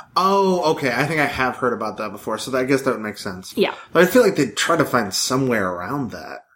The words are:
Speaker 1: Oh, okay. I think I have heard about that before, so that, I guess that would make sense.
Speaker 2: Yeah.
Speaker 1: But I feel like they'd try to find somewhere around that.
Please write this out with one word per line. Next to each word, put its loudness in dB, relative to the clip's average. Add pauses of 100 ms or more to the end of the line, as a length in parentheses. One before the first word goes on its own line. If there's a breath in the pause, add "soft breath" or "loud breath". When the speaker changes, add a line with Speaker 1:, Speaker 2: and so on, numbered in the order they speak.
(160)
Speaker 1:
Oh, 4
okay. 0
I 0
think -2
I 2
have -2
heard 0
about -6
that -6
before, -8
so -8
that, 0
I 0
guess 2
that 0
would -4
make -8
sense. -12
Speaker 2:
Yeah. 0 (180 loud breath)
Speaker 1:
But 6
I 6
feel 6
like 4
they'd 0
try 2
to 4
find 0
somewhere 0
around -4
that. -12 (180)